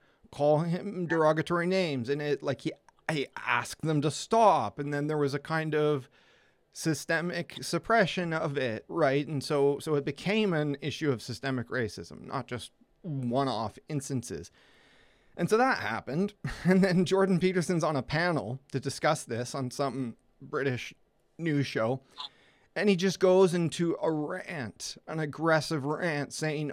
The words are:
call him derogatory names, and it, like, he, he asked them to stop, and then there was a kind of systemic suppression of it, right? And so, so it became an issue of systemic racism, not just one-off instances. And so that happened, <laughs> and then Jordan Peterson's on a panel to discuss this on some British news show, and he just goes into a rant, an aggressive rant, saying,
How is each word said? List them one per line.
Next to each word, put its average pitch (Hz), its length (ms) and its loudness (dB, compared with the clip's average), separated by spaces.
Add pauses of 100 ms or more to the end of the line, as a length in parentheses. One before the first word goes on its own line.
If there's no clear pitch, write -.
(300)
call 147 300 4
him 175 460 -2
derogatory 160 600 2
names, 165 420 0
and 143 120 0
it, 147 220 -2
like, 143 200 -2
he, - 100 -4 (380)
he 151 160 -2 (100)
asked 120 460 -2
them 156 200 2
to 151 80 0
stop, 170 680 4
and 147 140 -4
then 143 140 -2
there 151 100 -2
was 143 180 2
a 151 40 -2
kind 156 360 -2
of 151 360 2 (640)
systemic 165 920 -2
suppression 175 680 0
of 151 260 -2
it, 120 300 -2
right? 147 380 2
And 143 160 -4
so, 143 360 2
so 156 160 -4
it 143 100 0
became 202 480 0
an 147 280 0
issue 151 300 -2
of 120 120 -2
systemic 127 460 -6
racism, - 580 -6
not 127 200 -6
just - 260 -10 (300)
one-off 127 760 -2 (100)
instances. 123 640 -6 (840)
And 175 120 -2
so 208 80 2
that 254 220 2
happened, 117 560 -4 (140)
<laughs> - 160 -8
and 185 180 6
then 185 220 4
Jordan 190 340 4
Peterson's 180 460 0
on 156 120 2
a 127 60 0
panel 147 580 -2 (120)
to 135 80 -2
discuss 151 420 0
this 120 320 -6
on 131 160 -4
some 131 460 -4 (260)
British 135 500 -4 (460)
news 147 280 0
show, 123 340 -2 (720)
and 190 140 2
he 202 80 6
just 180 220 0
goes 185 360 6
into 170 480 0
a 160 80 2
rant, 156 960 -6
an 160 140 -6
aggressive 156 640 2
rant, 147 480 -2
saying, 151 400 -2